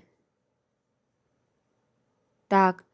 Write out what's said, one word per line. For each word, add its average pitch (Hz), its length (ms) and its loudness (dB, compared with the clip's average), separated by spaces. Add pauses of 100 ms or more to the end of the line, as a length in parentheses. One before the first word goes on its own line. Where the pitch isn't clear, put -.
(2500)
Так, 190 460 -2